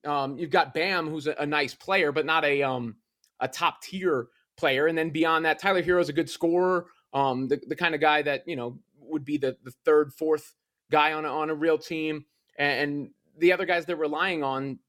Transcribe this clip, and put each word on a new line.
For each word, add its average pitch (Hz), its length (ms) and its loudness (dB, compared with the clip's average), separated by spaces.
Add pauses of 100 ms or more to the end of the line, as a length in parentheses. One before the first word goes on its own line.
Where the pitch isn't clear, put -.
Um, 139 320 -2
you've 160 120 -6
got 151 220 2
Bam, 170 360 -2
who's 151 180 -6
a, 151 120 -2
a 147 80 -2
nice 147 280 -2
player, 180 380 0
but 151 140 0
not 160 180 2
a, 143 180 2
um, 123 340 -4 (440)
a 131 80 -2
top - 340 -2
tier 170 460 -2 (280)
player. 143 300 2
And 165 100 2
then 160 140 -2
beyond 160 360 2
that, 156 120 0
Tyler 190 240 2
Herro's 175 260 2
a 147 40 -6
good 156 180 -2
scorer. 175 560 0 (260)
Um, 135 360 0
the, 143 180 0
the 151 80 -8
kind 165 200 2
of 143 60 -2
guy 151 220 6
that, 139 240 -2
you 170 100 -6
know, 123 220 -8 (200)
would 147 260 -8
be 147 140 -4
the, 131 260 -2
the 127 80 -18 (120)
third, 151 280 4
fourth 156 420 -2 (380)
guy 151 200 4
on 156 120 -6
a, 151 40 -4
on 151 220 -4
a 156 40 -2
real 156 240 2
team. 156 460 -6 (320)
And, 143 240 0 (120)
and 143 180 -8 (260)
the 170 160 6
other 180 140 0
guys 170 180 0
they're 170 120 -4
relying 156 480 -2
on 135 340 -4 (100)